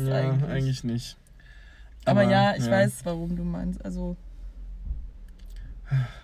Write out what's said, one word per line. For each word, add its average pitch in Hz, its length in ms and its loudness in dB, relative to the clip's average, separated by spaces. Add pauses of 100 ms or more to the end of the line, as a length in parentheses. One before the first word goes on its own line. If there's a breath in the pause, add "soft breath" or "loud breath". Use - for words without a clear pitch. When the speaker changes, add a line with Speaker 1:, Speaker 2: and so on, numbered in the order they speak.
Speaker 1:
Ja, 135 80 2
Speaker 2:
eigentlich. 131 340 2
Speaker 1:
eigentlich 135 340 -2
nicht. 120 340 -4 (880 soft breath)
Speaker 2:
Aber 202 160 6
Speaker 1:
Aber, 196 100 6
Speaker 2:
ja, 202 260 6
ich 127 80 0
Speaker 1:
ja. 117 60 2
Speaker 2:
weiß, 196 320 4
warum 170 320 -2
du 175 80 -4
meinst. 180 420 -4
Also 180 320 -4 (2000 loud breath)